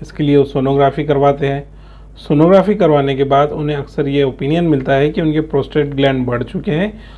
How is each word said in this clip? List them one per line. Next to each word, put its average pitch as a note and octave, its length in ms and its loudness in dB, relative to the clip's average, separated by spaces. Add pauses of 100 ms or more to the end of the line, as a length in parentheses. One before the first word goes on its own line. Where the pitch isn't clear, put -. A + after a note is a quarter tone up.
इसके - 220 -6
लिए C#3+ 120 2
वो C#3 80 6
sonography C#3 600 0
करवाते C#3+ 420 0
हैं। C#3 180 -4 (520)
sonography F3+ 580 2
करवाने D3 400 2
के C3+ 100 0
बाद C#3 280 2
उन्हें D3 240 -4
अक्सर C#3 320 -6
ये C#3 140 0
opinion C#3 420 -2
मिलता C#3+ 280 0
है C#3 180 2
कि D3+ 100 -4
उनके D#3 200 0
prostate C#3+ 540 -2
gland C3+ 320 0
बढ़ A#2+ 160 -4
चुके F#3 300 -6
हैं F#3+ 200 -2 (260)